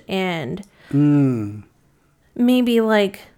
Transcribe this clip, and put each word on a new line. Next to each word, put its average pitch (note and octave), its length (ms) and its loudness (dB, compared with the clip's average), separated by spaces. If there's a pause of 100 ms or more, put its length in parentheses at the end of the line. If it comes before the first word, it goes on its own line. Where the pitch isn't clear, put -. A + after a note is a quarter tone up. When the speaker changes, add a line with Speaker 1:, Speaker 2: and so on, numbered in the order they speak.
Speaker 1:
and F3+ 540 -6 (280)
Speaker 2:
Mm. C3 720 0 (720)
Speaker 1:
maybe, A#3+ 480 2
like, G#3 400 0 (160)